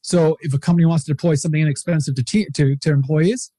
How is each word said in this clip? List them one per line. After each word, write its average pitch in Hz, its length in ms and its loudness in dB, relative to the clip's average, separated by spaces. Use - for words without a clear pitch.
So 160 400 2
if 147 120 -4
a 135 60 0
company 170 260 2
wants 165 200 0
to 151 80 -4
deploy 160 200 0
something 151 280 -2
inexpensive 151 520 -2
to 127 100 -4
te-, 208 300 -2
to, 139 220 2
to 151 160 -2
employees 156 680 0